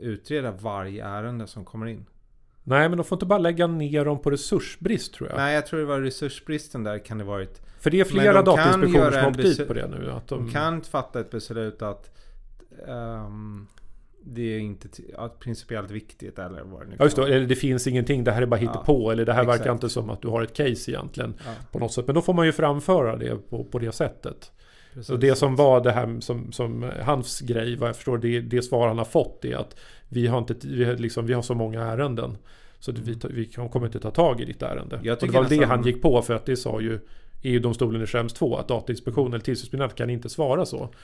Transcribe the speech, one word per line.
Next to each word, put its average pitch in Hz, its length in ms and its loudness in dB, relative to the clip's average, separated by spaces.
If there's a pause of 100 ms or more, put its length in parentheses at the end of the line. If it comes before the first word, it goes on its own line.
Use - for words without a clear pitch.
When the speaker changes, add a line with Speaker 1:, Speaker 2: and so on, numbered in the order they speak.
Speaker 1:
utreda 120 440 -4
varje 101 540 -8
ärende 107 420 -8
som 98 180 -14
kommer 110 200 -10
in. 113 200 -10 (580)
Speaker 2:
Nej, 143 260 4
men 175 80 0
de 170 60 0
får 180 120 -4
inte 160 100 -2
bara 196 140 4
lägga 170 280 2
ner 147 380 0
dem 147 160 0
på - 100 0
resursbrist, - 840 -2
tror - 160 -10
jag. - 80 -6
Speaker 1:
Nej, 143 180 0
jag 147 100 0
tror 160 140 -4
det 151 60 -2
var 143 160 -2
resursbristen 135 840 -6
där 104 220 -6
kan 113 120 -8
det 104 60 -6
varit. 98 380 -8 (180)
Speaker 2:
För 160 120 2
det 175 80 4
är 190 60 8
Speaker 1:
Men - 60 -6
Speaker 2:
flera 196 300 8
Speaker 1:
de 185 160 8
kan 156 80 6
Speaker 2:
Datainspektioner 180 340 6
Speaker 1:
göra 151 120 6
Speaker 2:
som 135 80 4
har 135 80 4
Speaker 1:
en - 80 4
Speaker 2:
åkt - 80 -4
dit 175 160 4
Speaker 1:
beslu-, 143 80 -2
Speaker 2:
på - 60 -2
det 123 140 -4
nu, 131 240 -8
att 123 160 -10
de 123 180 -4
Speaker 1:
de 117 60 -8
kan 156 300 -2
fatta - 380 -6
ett 110 120 -6
beslut 110 500 -8
att, 104 300 -10 (760)
ehm, 107 800 -10 (600)
det 120 140 -10 (140)
är 110 40 -4
inte 104 280 -10
t-, - 160 -20 (140)
att 117 220 -12
principiellt 110 520 -10
viktigt - 480 -14
eller 90 240 -12
vad 95 180 -16
det - 60 -16
nu 98 120 -16
Speaker 2:
Ja, 135 60 6
just 147 100 6
det. 139 60 2
Speaker 1:
kan 139 80 2
vara. 135 80 6
Speaker 2:
Eller 131 100 2
det 127 80 4
finns 127 320 0
ingenting, 123 360 0
det 120 80 2
här 113 100 2
är 127 40 2
bara 120 140 2
hittepå, 117 460 2
Speaker 1:
Ja, 113 60 0
Speaker 2:
eller 113 140 2
det 117 80 2
här 123 120 4
verkar 120 140 4
Speaker 1:
exakt. 123 140 0
Speaker 2:
inte 120 160 -2
som 113 200 -4
att 107 120 -8
du 120 60 -6
har 113 140 -2
ett 113 120 -6
case 127 380 -2
egentligen 120 420 -8 (120)
Speaker 1:
Ja. 117 60 -12 (200)
Speaker 2:
på - 80 -4
något 117 140 -4
sätt. 123 140 -4
Men 139 80 4
då 165 60 4
får 180 120 2
man 170 120 6
ju 156 60 4
framföra 147 680 2
det 117 320 -6
på, 117 140 -6
på 120 160 -4
det 113 120 -4
sättet. - 600 -6 (420)
Speaker 1:
Precis. 123 160 -14
Speaker 2:
Och 127 100 0
det 131 160 6
som 131 200 2
var 131 260 8
det 120 100 4
här 117 280 -2
som, 120 320 -6
som 117 400 -6 (100)
hans 135 380 -2
grej, 120 360 -2
vad 120 140 -2
jag 113 60 -6
förstår, 123 220 -2
det, 120 240 0
det 120 200 0
svar 120 260 2
han 113 100 0
har 117 80 -2
fått - 400 -2
är 123 120 -4
att - 180 -8 (340)
vi 120 180 0
har 123 100 2
inte, 117 180 -2 (120)
vi 131 180 0
har 120 100 0
liksom, 117 300 -4
vi 120 80 0
har 123 80 0
så 123 140 -2
många 113 280 -4
ärenden 117 540 -4 (420)
så - 120 -10
det, 117 100 -8
vi 113 100 -8
Speaker 1:
Mm. 117 80 -8
Speaker 2:
ta-, - 80 -8
vi 117 180 -4
kan, 120 240 -10
kommer 120 160 -2
inte 110 140 -4
ta 110 120 -6
tag 165 300 4
i - 40 -6
ditt - 160 -8
ärende. - 420 -6
Speaker 1:
Jag 113 100 0
Speaker 2:
Och 117 80 -4
det 135 60 -2
Speaker 1:
tycker 120 60 0
Speaker 2:
var 131 160 6
det 151 60 6
Speaker 1:
nästan 139 140 6
Speaker 2:
han 123 140 2
gick 123 180 2
på, 123 200 6
för 117 120 0
att 113 120 -4
det 131 120 0
sa 110 240 -4
ju 113 180 -4 (420)
E 135 120 -2
U-domstolen 113 480 2
i 110 40 -4
Schrems 117 280 -2
två 127 240 0
att - 100 -6
Datainspektionen 123 640 -2
eller 117 100 -4
tillsynsmyndigheten 131 540 -4
kan 120 120 -2
inte 120 200 -6
svara 156 360 0
så. - 240 -8 (140)